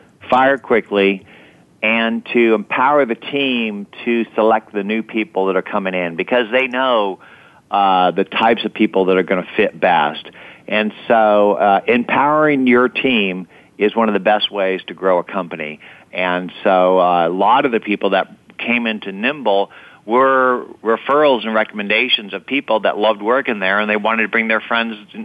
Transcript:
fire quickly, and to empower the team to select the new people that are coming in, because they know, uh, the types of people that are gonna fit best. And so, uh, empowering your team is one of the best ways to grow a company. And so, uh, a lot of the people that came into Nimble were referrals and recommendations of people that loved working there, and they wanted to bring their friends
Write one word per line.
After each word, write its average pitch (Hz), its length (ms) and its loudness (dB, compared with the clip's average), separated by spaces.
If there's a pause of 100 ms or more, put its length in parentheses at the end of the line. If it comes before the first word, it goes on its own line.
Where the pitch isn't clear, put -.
(280)
fire 131 300 2
quickly, 98 680 0 (540)
and 113 520 -2
to 117 220 4
empower 131 500 2
the 113 100 -2
team 117 720 -4 (180)
to 117 200 0 (100)
select 110 380 0
the 104 100 -4
new 110 220 -4
people 101 420 -4
that 95 80 0
are 92 80 0
coming 95 320 -4
in, 87 220 -4
because 107 340 -2
they 131 160 0
know, 123 540 -2 (500)
uh, 95 400 2
the 90 140 0
types 113 400 0
of 107 100 -8
people 98 300 0
that 92 120 2
are 92 60 2
gonna 90 240 -2 (100)
fit 98 220 0
best. 78 500 0 (380)
And 107 260 -2 (140)
so, 104 460 4
uh, 98 340 2
empowering 135 800 2
your 123 220 4
team 98 580 -2 (320)
is 101 160 0
one 113 140 2
of 104 60 0
the 98 60 0
best 104 300 0
ways 95 380 -2
to 92 60 -12
grow 90 240 0
a 85 60 -2
company. 82 540 -8 (340)
And 90 400 -4 (120)
so, 92 340 4
uh, 87 300 2
a - 20 -4
lot 104 340 2
of 135 60 -2
the 110 100 -2
people 101 300 -4
that 95 240 -2 (240)
came 120 300 -4
into 101 240 -8
Nimble 107 580 -2 (340)
were 127 640 2 (160)
referrals 127 640 2
and 110 100 -4
recommendations 107 800 -2
of 95 140 -10
people 127 340 -2
that 95 160 0
loved 104 240 0
working 120 380 -2
there, 98 200 0
and 107 120 -2
they 107 60 0
wanted 110 260 -2
to 104 60 -2
bring 113 200 -2
their 110 120 0
friends 113 360 -4 (280)